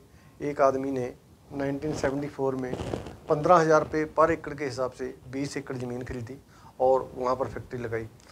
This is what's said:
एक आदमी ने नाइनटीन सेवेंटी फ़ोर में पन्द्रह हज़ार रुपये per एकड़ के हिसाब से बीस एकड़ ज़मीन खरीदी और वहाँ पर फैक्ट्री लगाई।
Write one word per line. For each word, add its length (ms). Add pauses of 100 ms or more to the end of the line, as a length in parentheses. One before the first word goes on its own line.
(420)
एक 200
आदमी 300
ने 240 (380)
नाइनटीन 400
सेवेंटी 340
फ़ोर 280
में 200 (540)
पन्द्रह 260
हज़ार 280
रुपये 360
per 100
एकड़ 240
के 120
हिसाब 260
से 260 (140)
बीस 260
एकड़ 200
ज़मीन 240
खरीदी 400 (380)
और 360
वहाँ 200
पर 120
फैक्ट्री 320
लगाई। 280 (240)